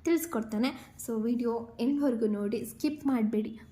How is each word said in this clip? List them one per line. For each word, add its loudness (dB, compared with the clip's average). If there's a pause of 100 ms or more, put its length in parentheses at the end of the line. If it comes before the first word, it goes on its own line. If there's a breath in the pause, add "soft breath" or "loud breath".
ತಿಳಿಸ್ಕೊಡ್ತೇನೆ. 0 (100)
So 0
ವಿಡಿಯೋ 0 (100)
ಎಂಡ್ವರೆಗೂ 2
ನೋಡಿ, -2
ಸ್ಕಿಪ್ -4
ಮಾಡಬೇಡಿ, 0 (120 loud breath)